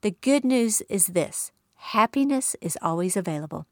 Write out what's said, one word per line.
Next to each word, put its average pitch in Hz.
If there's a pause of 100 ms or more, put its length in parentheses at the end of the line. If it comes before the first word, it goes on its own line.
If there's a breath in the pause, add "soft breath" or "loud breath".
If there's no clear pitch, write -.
The 214
good 277
news 240
is 196
this. - (240)
Happiness 262
is -
always 175
available. 156